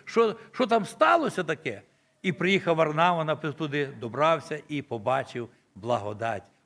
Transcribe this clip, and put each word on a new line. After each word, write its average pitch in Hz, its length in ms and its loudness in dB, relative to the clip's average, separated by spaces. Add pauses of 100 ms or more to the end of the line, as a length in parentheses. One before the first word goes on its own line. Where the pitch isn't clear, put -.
що, 226 300 2 (160)
що 247 160 0
там 220 180 2
сталося 311 580 2
таке. 139 380 -6 (400)
І 190 100 0
приїхав 175 440 2
Варнава, 160 480 2
написано, 151 300 -4
туди 147 320 -4
добрався 139 840 -2
і 143 140 -6
побачив 120 680 -4 (260)
благодать 107 680 -4 (220)